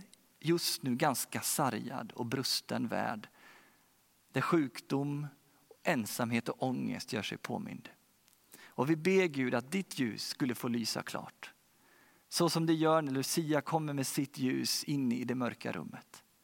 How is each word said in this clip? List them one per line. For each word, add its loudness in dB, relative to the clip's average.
just 0
nu 0
ganska 0
sargad -2
och -4
brusten -2
värld -2
där 0
sjukdom, 2
ensamhet 0
och -6
ångest -2
gör -2
sig -6
påmind. -8
Och 0
vi 4
ber 6
Gud 0
att -2
ditt -4
ljus -2
skulle -2
få -4
lysa -2
klart. -10
Så 2
som 2
det 6
gör 6
när -2
Lucia 2
kommer 0
med 0
sitt -2
ljus 0
in 2
i -2
det -2
mörka -4
rummet. -10